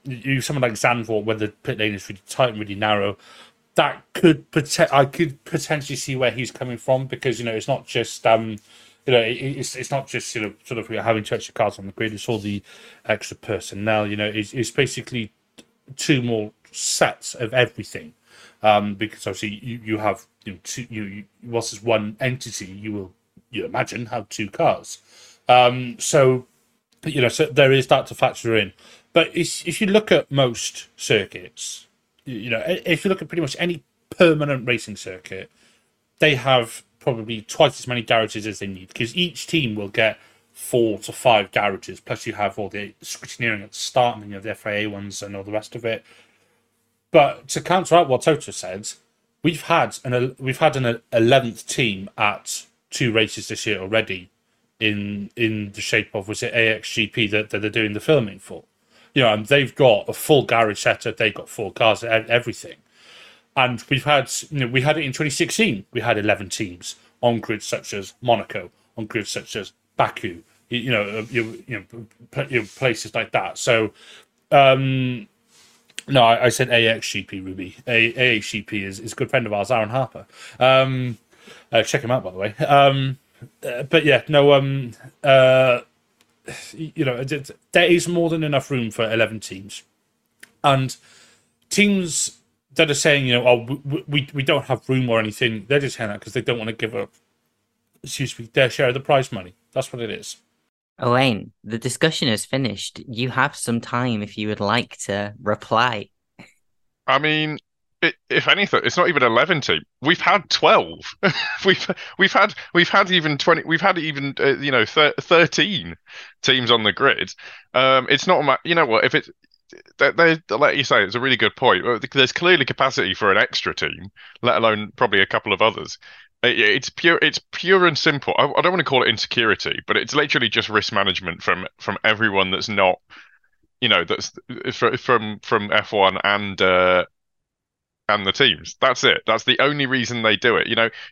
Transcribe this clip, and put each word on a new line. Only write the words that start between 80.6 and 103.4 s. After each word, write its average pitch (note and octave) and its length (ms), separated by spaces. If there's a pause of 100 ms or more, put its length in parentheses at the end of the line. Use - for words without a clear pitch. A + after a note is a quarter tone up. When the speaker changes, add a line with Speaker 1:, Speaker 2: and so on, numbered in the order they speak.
Speaker 1:
uh, A#2 120
check - 200
him A#2 80
out, B2+ 140
by F2 60
the F2+ 60
way. G#2 200
Um, C#3 640 (460)
uh, C#3 180
but D3+ 200
yeah, C3+ 240
no, C#3+ 240
um, C3+ 400 (320)
uh, C3 560 (1000)
y-, D#3 160
you D#3 120
know, B2 100
it, C3+ 160
it, C#3 200 (200)
there F3 180
is E3+ 200
more E3+ 200
than D#3+ 140
enough D3 260
room A#2 220
for A2 180
eleven A2 300
teams. G2 440 (800)
And C3+ 320 (760)
teams G3 720 (340)
that D#3 180
are C#3 40
saying, C#3 320
you B2 80
know, A#2+ 120
"Oh, B2 120
w-, A#2+ 220
w-, C#3 280
we, C#3+ 240
we C#3 100
don't C#3 220
have B2 240
room C3 200
or A2+ 100
anything," G#2+ 500
they're C#3+ 100
just C3+ 160
saying A2+ 140
that G#2 100
'cause - 140
they B2 80
don't A#2 180
wanna A2 140
give G#2+ 200
up, G#2+ 180 (920)
excuse C3+ 340
me, A#2 140
their C3 180
share C3 200
of B2 40
the C3 60
prize C3+ 320
money. F#2 240 (160)
That's - 200
what B2 100
it A2 80
is. - 280 (640)
Speaker 2:
Elaine, A#2+ 520 (140)
the A2 120
discussion C#3 520
is G#2+ 160
finished. B2+ 640
You B2 200
have C3 260